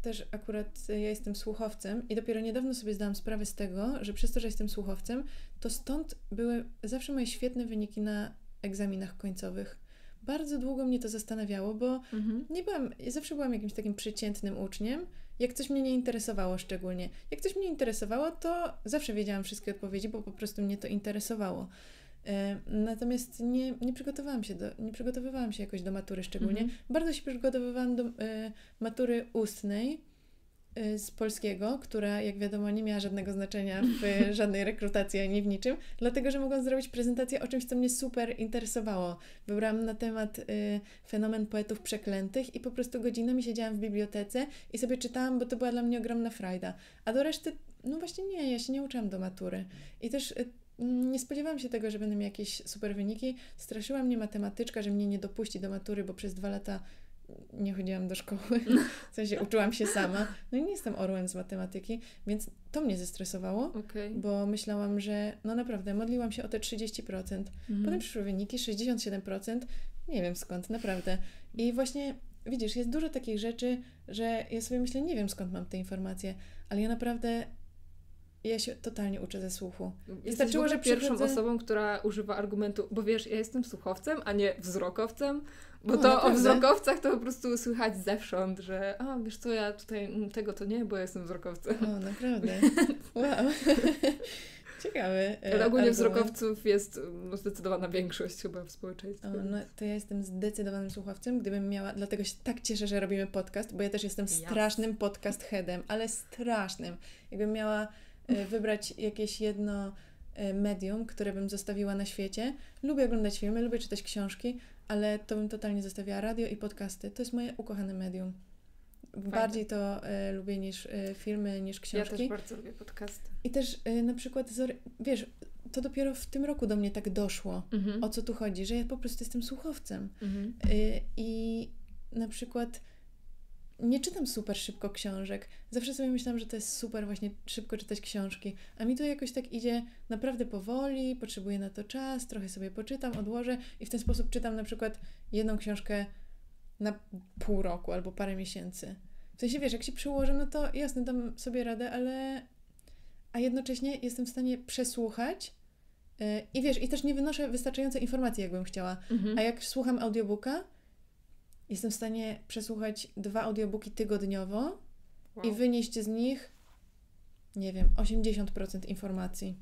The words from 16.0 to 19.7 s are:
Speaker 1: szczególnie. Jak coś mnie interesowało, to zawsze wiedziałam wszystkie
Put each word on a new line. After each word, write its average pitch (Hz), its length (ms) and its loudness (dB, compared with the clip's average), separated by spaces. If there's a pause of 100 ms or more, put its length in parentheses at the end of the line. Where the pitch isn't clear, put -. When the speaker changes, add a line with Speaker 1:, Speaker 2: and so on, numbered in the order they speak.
Speaker 1:
szczególnie. 185 500 -4 (220)
Jak 440 100 -6
coś 381 160 0
mnie 392 120 0
interesowało, 254 600 0
to 339 420 -2 (120)
zawsze 262 300 0
wiedziałam 202 300 0
wszystkie 202 260 -6